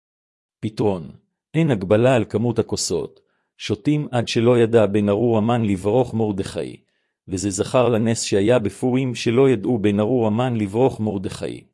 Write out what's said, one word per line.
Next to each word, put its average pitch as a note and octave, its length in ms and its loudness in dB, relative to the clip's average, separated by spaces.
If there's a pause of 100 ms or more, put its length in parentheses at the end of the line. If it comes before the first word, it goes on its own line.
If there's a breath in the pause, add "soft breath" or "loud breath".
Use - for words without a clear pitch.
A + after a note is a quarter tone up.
(600)
פתרון, G2+ 500 -4 (440)
אין D#3 160 2
הגבלה G#2+ 440 2
על A2 100 2
כמות A2+ 340 -2
הכוסות, - 640 -4 (380)
שותים D3 520 -2
עד A#2 180 -2
שלא A#2+ 300 2
ידע A2+ 280 4
בן G2+ 220 2
ארור A2 300 2
המן A2+ 260 0
לברוך G#2 500 0
מרדכי, F#2+ 600 -4 (520)
וזה F#2+ 220 -4
זכר A2+ 380 0
לנס A2+ 340 0
שהיה A2 360 2
בפורים B2 560 -2
שלא B2 360 2
ידעו A#2 280 0
בן G2+ 220 2
ארור A2+ 260 0
המן A#2 300 0
לברוך A2+ 440 0
מרדכי. F#2+ 720 -6